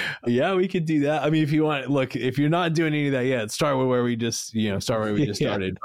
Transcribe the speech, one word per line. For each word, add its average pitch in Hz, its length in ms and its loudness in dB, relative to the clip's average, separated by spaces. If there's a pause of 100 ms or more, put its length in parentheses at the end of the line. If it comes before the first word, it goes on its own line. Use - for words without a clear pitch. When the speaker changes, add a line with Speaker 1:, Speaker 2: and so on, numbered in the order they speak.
Speaker 1:
<laughs> - 240 -6
Yeah, 139 280 2
we 185 140 0
could 180 160 -2
do 156 160 2
that. 143 220 0
I 147 60 0
mean, 156 140 2
if 143 80 -2
you 156 140 4
want, 143 240 -2
look, 135 260 0
if 127 240 -2
you're 147 80 2
not 170 260 2
doing 160 200 2
any 147 140 0
of 139 40 0
that 127 140 0
yet, 120 260 0
start 147 260 0
with 131 100 2
where 123 140 2
we 120 140 0
just, 113 380 -4
you 107 180 0
know, 98 80 -2
start 113 220 -2
where 107 120 0
we 143 120 2
just 101 160 -4
Speaker 2:
<laughs> - 0 -
Yeah. 135 80 0
Speaker 1:
started. 95 360 -4